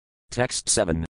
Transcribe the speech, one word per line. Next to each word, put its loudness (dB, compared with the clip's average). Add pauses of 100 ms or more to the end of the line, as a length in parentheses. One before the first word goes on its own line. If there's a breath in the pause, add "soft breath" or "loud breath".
(300)
Text -2
seven. 2 (140)